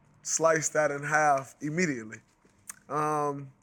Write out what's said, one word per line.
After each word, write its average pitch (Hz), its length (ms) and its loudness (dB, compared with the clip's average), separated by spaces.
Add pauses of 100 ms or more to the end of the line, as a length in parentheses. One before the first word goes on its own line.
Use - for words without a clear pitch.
(220)
slice 160 480 2
that 151 200 2
in 143 120 -6
half 147 580 2
immediately. 143 580 -4 (680)
Um, 147 600 -2 (140)